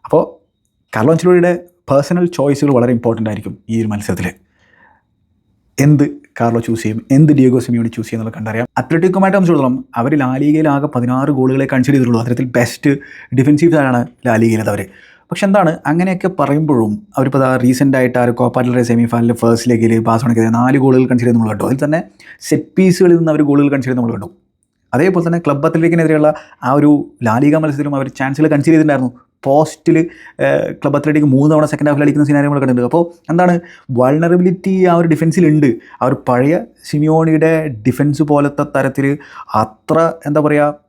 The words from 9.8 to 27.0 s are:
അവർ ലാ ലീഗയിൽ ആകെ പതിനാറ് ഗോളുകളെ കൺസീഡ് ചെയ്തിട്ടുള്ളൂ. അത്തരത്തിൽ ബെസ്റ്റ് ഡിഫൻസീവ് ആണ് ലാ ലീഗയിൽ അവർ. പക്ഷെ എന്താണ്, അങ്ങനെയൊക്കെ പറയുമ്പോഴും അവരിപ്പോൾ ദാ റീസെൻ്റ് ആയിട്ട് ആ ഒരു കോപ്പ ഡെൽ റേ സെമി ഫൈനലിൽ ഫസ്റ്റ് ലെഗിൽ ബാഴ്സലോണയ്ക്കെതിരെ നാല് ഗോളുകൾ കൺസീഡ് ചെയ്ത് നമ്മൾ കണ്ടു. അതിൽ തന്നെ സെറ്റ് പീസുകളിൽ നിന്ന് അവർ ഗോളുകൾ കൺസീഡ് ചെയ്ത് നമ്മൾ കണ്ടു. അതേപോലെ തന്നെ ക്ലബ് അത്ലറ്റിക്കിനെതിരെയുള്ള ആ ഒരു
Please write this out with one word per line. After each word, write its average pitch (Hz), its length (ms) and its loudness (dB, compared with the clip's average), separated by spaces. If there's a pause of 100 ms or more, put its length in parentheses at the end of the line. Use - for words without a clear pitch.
അവർ 120 220 -2
ലാ 131 180 -2
ലീഗയിൽ 151 320 0
ആകെ 139 180 0
പതിനാറ് 131 440 -2
ഗോളുകളെ 131 420 0
കൺസീഡ് 135 220 0
ചെയ്തിട്ടുള്ളൂ. 120 260 2
അത്തരത്തിൽ 120 240 -4
ബെസ്റ്റ് 120 460 0 (460)
ഡിഫൻസീവ് 147 400 4
ആണ് 127 300 0 (200)
ലാ 117 100 2
ലീഗയിൽ 110 340 0
അവർ. 101 120 -4 (480)
പക്ഷെ 175 160 -4
എന്താണ്, 190 260 2 (140)
അങ്ങനെയൊക്കെ 180 420 -2
പറയുമ്പോഴും 143 640 0 (240)
അവരിപ്പോൾ 135 220 0
ദാ 131 180 2
റീസെൻ്റ് 127 400 2
ആയിട്ട് 127 220 0
ആ 123 60 2
ഒരു 120 80 0
കോപ്പ 123 280 -2
ഡെൽ 123 140 -2
റേ 123 80 2
സെമി 117 240 0
ഫൈനലിൽ 120 260 0
ഫസ്റ്റ് 117 380 0
ലെഗിൽ 113 280 2
ബാഴ്സലോണയ്ക്കെതിരെ 113 540 0
നാല് 127 260 0
ഗോളുകൾ 131 280 2
കൺസീഡ് 120 220 0
ചെയ്ത് 117 100 2
നമ്മൾ 110 120 0
കണ്ടു. 107 140 -4
അതിൽ 135 200 -2
തന്നെ 151 160 -2 (400)
സെറ്റ് - 380 -4
പീസുകളിൽ 180 380 4
നിന്ന് 165 160 0
അവർ 151 100 0
ഗോളുകൾ 143 260 2
കൺസീഡ് 135 160 -2
ചെയ്ത് 127 160 -4
നമ്മൾ 117 120 -2
കണ്ടു. 104 180 -10 (640)
അതേപോലെ 170 320 0
തന്നെ 170 120 -2
ക്ലബ് 147 280 -2
അത്ലറ്റിക്കിനെതിരെയുള്ള 160 680 0 (280)
ആ 127 100 -2
ഒരു 147 180 4 (320)